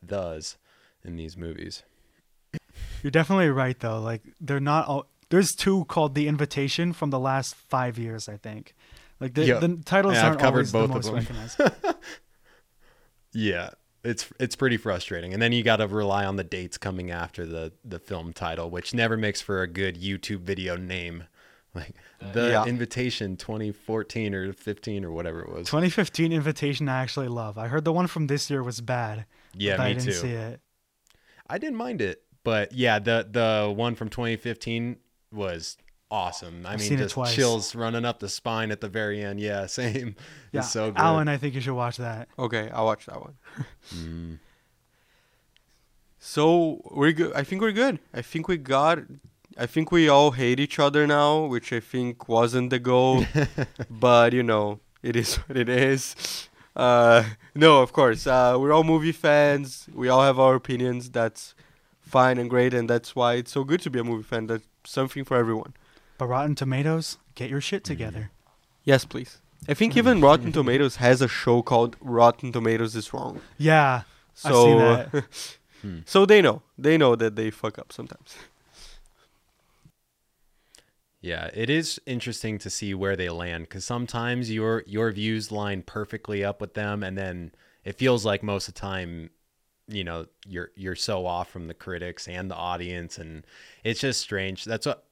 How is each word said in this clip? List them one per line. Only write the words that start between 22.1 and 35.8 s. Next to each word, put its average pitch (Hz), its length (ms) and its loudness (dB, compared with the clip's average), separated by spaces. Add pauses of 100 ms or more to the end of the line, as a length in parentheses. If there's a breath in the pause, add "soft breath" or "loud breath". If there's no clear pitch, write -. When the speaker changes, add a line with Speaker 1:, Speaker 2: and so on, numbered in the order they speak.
Speaker 1:
The 117 160 0
Speaker 3:
Yeah. 110 160 2
Speaker 1:
Invitation 120 720 -6
twenty 107 340 -8
fourteen 110 640 -6
or 95 180 -6
fifteen 101 520 -8
or 85 80 -10
whatever 85 300 -8
it 82 100 -14
was. 85 160 -10
Speaker 2:
Twenty 165 220 0
fifteen 165 420 -2
Invitation 147 560 -4
I 131 140 -2
actually 131 260 -6
love. 113 280 -8
I 110 120 -8
heard 147 160 -2
the 165 80 0
one 175 160 0
from 156 180 -4
this 143 240 -2
year 135 140 -2
was 120 160 -8
bad, 110 460 -6 (280 soft breath)
Speaker 1:
Yeah, 98 220 -2
Speaker 2:
but 127 80 0
Speaker 1:
me 123 60 0
Speaker 2:
I - 40 -2
didn't 127 120 -4
Speaker 1:
too. 104 60 0
Speaker 2:
see 92 200 -4
it. 113 280 -10 (880 soft breath)
Speaker 1:
I 175 100 -6
didn't 285 180 -6
mind 233 240 -6
it, 98 220 -4 (200)
but 107 300 -2
yeah, 120 260 2
the, 113 320 0
the 107 420 0
one 117 220 -2
from 113 140 -8
twenty 117 280 -4
fifteen 117 600 -8 (340)
was 92 460 -8 (360)